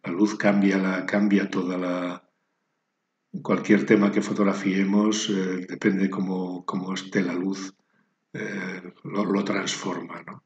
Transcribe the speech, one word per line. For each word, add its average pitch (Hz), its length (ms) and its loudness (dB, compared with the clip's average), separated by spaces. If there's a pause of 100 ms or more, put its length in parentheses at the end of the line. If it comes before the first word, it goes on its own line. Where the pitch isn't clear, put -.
La 92 100 -6
luz 104 240 2
cambia 98 420 4
la, 92 260 0
cambia 101 460 2
toda 90 260 -2
la, 90 540 -4 (1120)
cualquier 101 420 2
tema 101 260 6
que 98 120 0
fotografiemos, 98 1040 0
eh, 92 400 -2
depende 95 400 2
cómo, 92 560 -4
cómo 92 300 -4
esté 95 280 -4
la 85 120 -2
luz, 98 400 -6 (580)
eh, 95 500 -8 (220)
lo, 101 220 -2
lo 98 180 2
transforma, 87 760 -4
¿no? - 240 -18